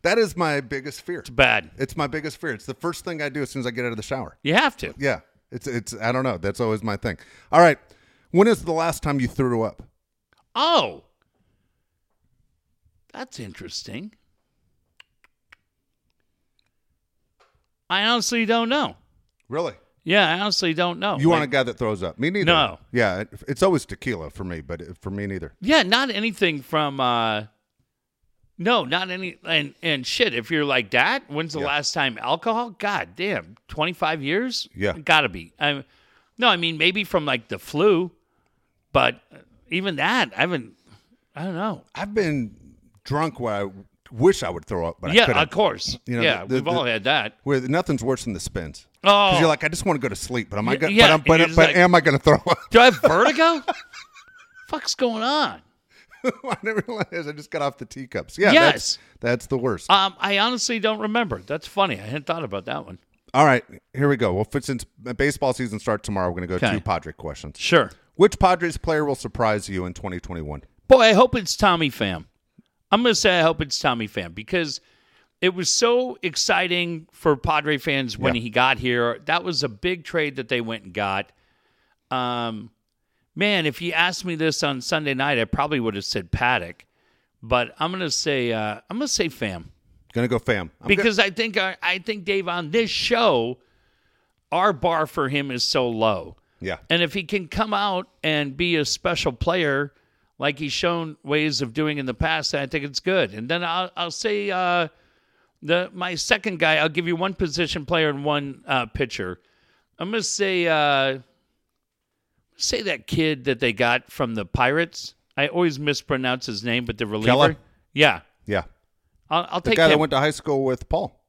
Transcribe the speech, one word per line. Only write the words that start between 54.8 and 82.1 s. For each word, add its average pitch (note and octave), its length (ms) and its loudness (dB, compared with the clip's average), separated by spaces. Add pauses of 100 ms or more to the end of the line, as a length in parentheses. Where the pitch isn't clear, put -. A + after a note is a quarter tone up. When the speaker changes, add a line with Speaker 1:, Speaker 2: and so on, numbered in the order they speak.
Speaker 2:
going A3+ 300 -2
on? B3 360 0 (340)
Speaker 1:
<laughs> - 300 -20
I B3 400 -4
didn't G#3+ 240 -2
realize F3 400 -6
I D3 40 -8
just D3 180 -16
got D3+ 140 -4
off C#3 160 -4
the C3 60 -12
teacups. B2 520 -10
Yeah, G3 140 6
Speaker 2:
Yes. D#4 220 8
Speaker 1:
that's, - 260 -4 (220)
that's A#2+ 260 0
the C3+ 100 -2
worst. A#2 320 -2
Speaker 2:
Um, F#3+ 300 4
I G3+ 180 0
honestly A#3 400 0
don't G#3+ 220 0
remember. G#3+ 420 -2
That's D3 260 -8
funny. F#3+ 280 0
I F#2+ 80 -12
hadn't C3 240 -8
thought E3 160 -4
about G2 220 -6
that B2+ 200 -6
one. - 140 -18 (340)
Speaker 1:
All D3 120 6
right, C3+ 180 6 (320)
here C#3 120 2
we C#3 100 4
go. G#2+ 180 2
Well, G#2+ 180 0
f-, C#3 100 -2
since B2+ 200 -4
baseball B2+ 720 -2
season G#2+ 260 -4
starts G#2+ 260 -2
tomorrow, F#2+ 240 -2
we're E2+ 60 -4
gonna F2+ 120 -6
go F#2 80 -4
Speaker 2:
Okay. G2+ 180 0
Speaker 1:
two G2+ 80 -4
Padre E2 320 -4
questions. D2 440 -14
Speaker 2:
Sure. C3+ 320 4 (260)
Speaker 1:
Which G3 220 4
Padres F3 400 2
player D#3 260 0
will C#3 120 0
surprise G#2+ 520 -2
you F#2 200 -4
in F2+ 80 -10
twenty F#2 240 -8
twenty-one? D2+ 420 -10 (260)
Speaker 2:
Boy, C4 120 10
I A3 140 8
hope B3+ 200 6
it's G#3+ 240 -4
Tommy E3+ 320 4
Pham. F#2+ 360 -4 (640)
I'm G#3 100 2
gonna A#3+ 140 4
say F3+ 240 4
I - 20 4
hope D#3+ 200 2
it's C#3 180 -4
Tommy A#2 280 -2
Pham F2 280 -8
because D3 440 -4 (600)
it F3+ 160 2
was F3+ 160 -2
so B3 500 0
exciting F3 920 -2
for D3+ 240 0
Padre D3 440 0
fans C3+ 360 -2
when B2+ 200 0
Speaker 1:
Yeah. A2+ 60 -2
Speaker 2:
he A#2+ 100 -6
got B2+ 260 4
here. A#2+ 480 0
That F3 180 -2
was D#3 200 -4
a C3+ 60 -2
big E3+ 340 -6
trade D3+ 320 -4
that C3 140 -8
they B2 120 0
went A2+ 220 -6
and F#2 100 -18
got. G2 380 -4 (800)